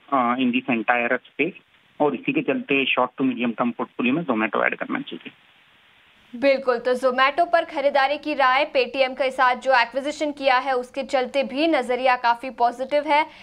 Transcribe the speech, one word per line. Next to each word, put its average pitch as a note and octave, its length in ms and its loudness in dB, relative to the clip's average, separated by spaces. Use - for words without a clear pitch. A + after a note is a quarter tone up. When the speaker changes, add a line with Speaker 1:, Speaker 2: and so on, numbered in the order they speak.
Speaker 1:
uh, B2 220 2
in C3 120 0
this B2+ 220 -2
entire A#2+ 440 0
space। D3 440 -6
और D3 160 2
इसी C#3 180 -6
के - 80 -2
चलते C3+ 440 -2
short B2 320 0
टू C#3 60 -2
मीडियम A#2+ 280 -2
term A#2+ 200 -2
portfolio B2 420 -4
में E3 120 -2
Zomato A#2 380 -2
add - 120 0
करना - 240 -8
चाहिए। - 320 -14
Speaker 2:
बिल्कुल, B3+ 420 2
तो B3+ 160 0
Zomato C4 480 2
पर E4+ 240 2
खरीदारी C#4+ 520 0
की D4 160 -4
राय, C4+ 440 2
Paytm C4 360 0
के C4 180 -2
साथ B3+ 240 2
जो C4 260 0
acquisition C#4+ 500 -2
किया C4+ 260 2
है C4+ 180 0
उसके B3 280 -6
चलते C4 400 -2
भी C4 240 0
नजरिया B3+ 480 2
काफी A#3+ 340 0
positive B3+ 580 0
है। D4+ 180 4